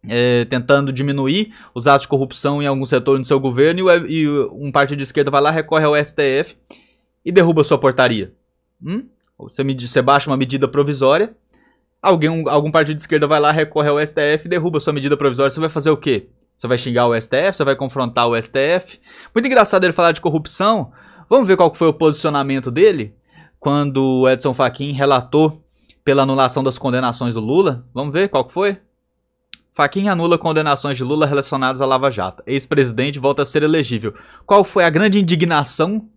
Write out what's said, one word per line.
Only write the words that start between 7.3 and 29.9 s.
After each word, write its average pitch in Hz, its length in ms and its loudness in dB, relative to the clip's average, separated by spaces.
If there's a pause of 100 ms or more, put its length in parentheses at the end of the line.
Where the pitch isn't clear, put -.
derruba 170 300 4
a - 20 4
sua 151 140 2
portaria? 123 560 0 (500)
Hum? 202 220 -8 (320)
Você - 260 -8
me, 135 120 -2
você 123 260 -2
baixa 139 260 2
uma 139 100 0
medida 135 300 -2
provisória, 143 680 0 (680)
alguém, 165 300 2
um, 165 180 -4
algum 147 220 0
partido 156 240 0
de 151 80 -12
esquerda 147 240 0
vai 151 120 2
lá, 147 120 2
recorre 156 380 -2
ao 147 100 0
S 151 120 -4
T 156 100 -2
F 151 260 -2
e - 20 -10
derruba 165 300 -2
a - 20 -4
sua 156 100 -2
medida 143 240 0
provisória. 139 360 0
Você 160 80 -10
vai 160 100 -2
fazer 156 220 0
o 151 60 2
quê? 131 320 -4 (280)
Você 120 100 -10
vai 123 120 0
xingar 120 260 0
o 117 80 2
S 113 160 -4
T 131 60 -2
F? 180 220 0
Você 151 60 -2
vai 139 120 2
confrontar 123 520 -2
o 117 80 0
S 113 160 -6
T 135 60 -4
F? 170 420 -2 (360)
Muito 233 100 0
engraçado 220 380 4
ele 170 100 2
falar 170 200 2
de - 80 -8
corrupção. 170 680 -2 (380)
Vamos 247 180 4
ver 185 80 4
qual 175 160 4
que - 60 -18
foi 165 100 2
o 151 60 2
posicionamento 143 760 -2
dele 143 460 2 (420)
quando 143 460 -2
o 131 260 2
Edson 131 240 0
Fachin 135 380 -2
relatou 139 720 0 (400)
pela 139 200 2
anulação 135 380 0
das 131 160 -2
condenações 123 560 -4
do 113 60 -4
Lula. 131 540 0
Vamos 139 180 -8
ver 185 160 -2
qual 165 160 -2
que - 80 -8
foi? 196 280 -2 (960)
Fachin 196 360 -2